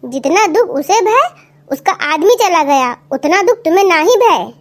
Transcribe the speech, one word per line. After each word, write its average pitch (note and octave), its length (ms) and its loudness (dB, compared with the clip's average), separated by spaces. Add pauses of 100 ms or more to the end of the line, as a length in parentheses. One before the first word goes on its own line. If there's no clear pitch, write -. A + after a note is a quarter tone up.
जितना C#4 420 -2
दुख F#4 220 0
उसे F4+ 320 -2
भय, B4 280 0 (440)
उसका D#4+ 200 -4
आदमी D#4 420 0
चला F4+ 280 0
गया, C4+ 340 0 (160)
उतना D4+ 300 -2
दुख G#4+ 140 2
तुम्हें F4 280 0
ना F4+ 140 2
ही A4 180 2
भय। D#4+ 440 0